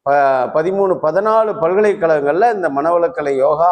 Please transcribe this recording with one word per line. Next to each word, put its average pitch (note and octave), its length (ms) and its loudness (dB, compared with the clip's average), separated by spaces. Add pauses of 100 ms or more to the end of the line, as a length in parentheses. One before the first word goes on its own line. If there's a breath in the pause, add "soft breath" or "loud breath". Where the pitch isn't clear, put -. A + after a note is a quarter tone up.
ப-, C#3 460 2
பதிமூணு, F#3+ 500 0
பதினாலு G#3+ 520 0
பல்கலைக்கழகங்கள்ல E3 1000 0
இந்த F#3 160 -4
மனவளக்கலை D#3+ 640 -2
யோகா D3 360 2